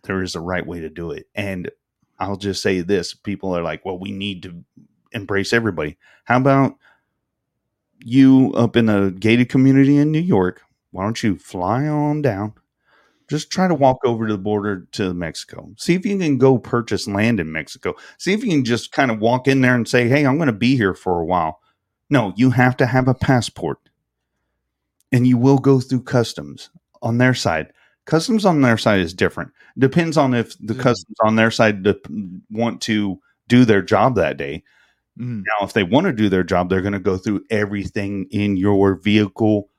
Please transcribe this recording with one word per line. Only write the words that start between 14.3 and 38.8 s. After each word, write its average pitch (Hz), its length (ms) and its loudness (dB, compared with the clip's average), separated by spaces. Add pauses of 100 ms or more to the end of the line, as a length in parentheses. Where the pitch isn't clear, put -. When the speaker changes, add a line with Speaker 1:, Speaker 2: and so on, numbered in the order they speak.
Speaker 1:
the 98 40 -4
border 101 540 -4
to 92 220 -4
Mexico. - 640 -10
See - 160 0
if 185 100 -2
you 196 140 -2
can 151 200 0
go 131 200 6
purchase 110 500 -4
land 104 320 0
in 78 120 -6
Mexico. 80 420 -8 (240)
See 180 160 -2
if 226 100 -4
you 220 60 -2
can 143 140 2
just 113 280 -4
kind 135 180 0
of 107 100 -4
walk 120 280 0
in 135 140 2
there 127 120 4
and 117 140 -2
say, 123 200 2
"Hey, 143 180 4
I'm 135 120 2
gonna 147 140 0
be 117 240 0
here 98 180 0
for 87 260 -4
a 82 60 -4
while." 82 340 -2 (500)
No, 113 260 0
you 127 140 4
have 123 280 2
to 131 80 2
have 127 220 0
a 127 60 2
passport. 110 640 -2 (1300)
And 123 140 2
you 127 120 4
will 135 200 4
go 135 220 4
through 127 220 -6
customs - 680 -6 (320)
on 120 160 -2
their 127 160 4
side. 80 380 -2 (340)
Customs 190 380 0
on 165 180 2
their 117 160 2
side 104 220 2
is 87 140 -4
different. - 380 -4 (260)
Depends 147 380 0
on 131 180 2
if 117 240 -4
the 110 160 -8
Speaker 2:
Mm. 131 60 -10
Speaker 1:
customs 123 420 -2
on 110 140 2
their 113 140 4
side 107 320 2
de-, 98 180 0 (500)
want 110 320 -4
to 104 380 -2 (280)
do 123 160 8
their 101 180 4
job 107 340 2
that 73 220 -2
day. 73 260 -10 (540)
Speaker 2:
Mm. 117 260 -8 (160)
Speaker 1:
Now, 98 60 -2
if - 80 -14
they 107 80 2
wanna 139 300 0
do 107 160 0
their 92 160 0
job, 90 260 -2
they're 92 120 0
gonna 101 160 -4
go 95 200 -2
through 101 320 -4
everything 101 800 -6
in 101 260 -2
your 98 380 2